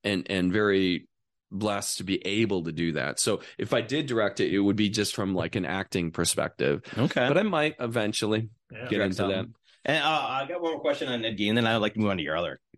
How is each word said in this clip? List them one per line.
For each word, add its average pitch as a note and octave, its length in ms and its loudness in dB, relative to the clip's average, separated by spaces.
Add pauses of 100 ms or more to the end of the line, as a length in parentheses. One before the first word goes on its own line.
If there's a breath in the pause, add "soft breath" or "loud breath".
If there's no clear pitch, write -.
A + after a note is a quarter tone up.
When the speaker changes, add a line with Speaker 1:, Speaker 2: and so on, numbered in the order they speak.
Speaker 1:
and, G#2 260 0
and F#2 220 2
very F#2+ 560 2 (440)
blessed G2+ 460 -2
to G#2 60 -8
be F#2 240 -2
able G2+ 380 0
to E2 60 -4
do E2 200 0
that. C#2+ 280 -2
So F2 220 0 (160 loud breath)
if A#2 160 -4
I A#2+ 80 4
did C3+ 240 -2
direct A2 340 0
it, E2+ 140 2
it G2 60 4
would G2+ 160 4
be G#2+ 140 2
just G#2 260 -2
from, G2 180 -2
like, E2+ 220 -2
an F#2 100 -2
acting F2 460 -2
perspective. D2 720 0 (120)
Speaker 2:
Okay. B2 320 2
Speaker 1:
But D3 120 4
I - 40 4
might D#3 360 0
eventually A2 720 0 (220)
Speaker 3:
Yeah. A2+ 100 -14
Speaker 1:
get B2+ 160 -8
Speaker 2:
Direct G2 140 2
Speaker 1:
into G2+ 120 -2
that. G2 100 2
Speaker 2:
something. F#2+ 200 -4 (320 soft breath)
And, D3+ 180 2
uh, D3 40 2 (220)
I C#3 180 -4
got F3 140 -6
one E3 120 -2
more C#3+ 60 -6
question D3 280 -2
on A#2 180 -2
Ed G#2+ 140 -4
Gein, G#2 160 2
then A#2+ 100 4
I'd A2+ 120 4
like G#2 180 0
to A2 40 0
move G#2 120 2
on F#2 60 0
to D#2+ 60 -2
your D2+ 140 -2
other E2 220 -4 (180)